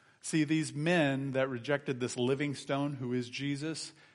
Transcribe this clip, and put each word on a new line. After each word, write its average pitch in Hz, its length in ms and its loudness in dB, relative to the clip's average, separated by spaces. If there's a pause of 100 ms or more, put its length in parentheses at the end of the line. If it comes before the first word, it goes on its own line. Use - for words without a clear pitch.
(200)
See, 160 220 2
these 147 320 2
men 143 580 2
that 131 160 2
rejected 135 520 -2
this 123 160 -2
living 135 400 0
stone, 143 360 -2
who 123 200 -6
is 120 180 -2
Jesus, 143 600 -6 (220)